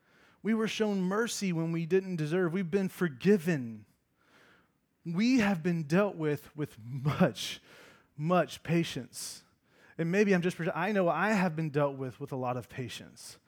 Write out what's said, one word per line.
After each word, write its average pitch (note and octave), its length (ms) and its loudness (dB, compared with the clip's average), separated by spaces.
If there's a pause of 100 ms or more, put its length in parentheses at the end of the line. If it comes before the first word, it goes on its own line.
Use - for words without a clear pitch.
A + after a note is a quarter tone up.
(420)
We G#3+ 120 0
were A3 140 0
shown G#3 340 0
mercy G3 500 0
when E3 200 0
we E3 140 -2
didn't F#3 300 2
deserve. D#3+ 360 0
We've F3+ 180 -2
been F#3+ 200 0
forgiven. D3 920 0 (1200)
We A3+ 360 2
have G3+ 220 2
been E3+ 220 0
dealt F#3 320 2
with D3+ 380 -2
with D3+ 220 -8 (100)
much, C3+ 760 0 (560)
much D#3+ 460 0
patience. - 800 -4 (540)
And E3 160 -2
maybe G3+ 220 4
I'm F3 80 4
just, F3+ 140 0 (180)
I F3+ 180 0
know F#3+ 160 4
I E3+ 220 2
have F#3 260 2
been D#3+ 140 -2
dealt C#3+ 260 0
with C3 240 -8
with C#3+ 120 -8
a C#3 40 -4
lot B2+ 200 -2
of A#2+ 120 -8
patience. - 800 -12